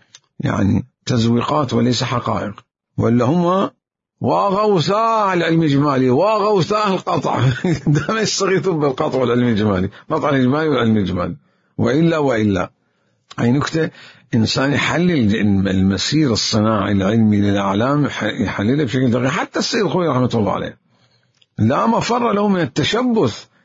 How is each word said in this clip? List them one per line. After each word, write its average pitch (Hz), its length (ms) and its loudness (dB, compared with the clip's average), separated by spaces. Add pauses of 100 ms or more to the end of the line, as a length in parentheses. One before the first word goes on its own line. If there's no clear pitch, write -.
(400)
يعني 101 460 0 (200)
تزويقات 117 680 0
وليس 120 300 0
حقائق، 107 600 -6 (320)
ولا 117 280 2
هم 180 440 0 (520)
واغوثاء 202 1120 0
العلم 165 280 0
الإجمالي، 139 480 2
واغوثاء 202 840 2
القطع. 139 460 -2 (260)
<laughs> 170 220 -2
دائمًا 160 340 2
يستغيثون 185 580 0
بالقطع 139 400 0
والعلم 123 280 2
الإجمالي، 101 420 2 (200)
قطع 147 200 -2
الإجمالي 139 400 2
والعلم 117 280 2
الإجمالي، 90 380 -2 (420)
وإلا، 156 400 2
وإلا. 107 540 0 (680)
أي 117 120 2
نكتة، 156 380 -2 (460)
إنسان 123 360 0
يحلل 131 640 0
الم-، 98 320 0
المسير 98 640 0
الصناعي 107 580 0
العلمي 104 500 2
للأعلام، 101 640 0
يح-، - 180 -6
يحلله 110 600 -2
بشكل 127 280 0
دقيق. 123 180 0
حتى 233 300 -4
السيد 226 220 -2
الخوئي 175 260 -2
رحمة 127 260 0
الله 104 180 0
عليه 90 260 -8 (800)
لا 147 280 0
مفر 226 480 0
له 202 140 0
من 190 120 2
التشبث 185 840 -2 (200)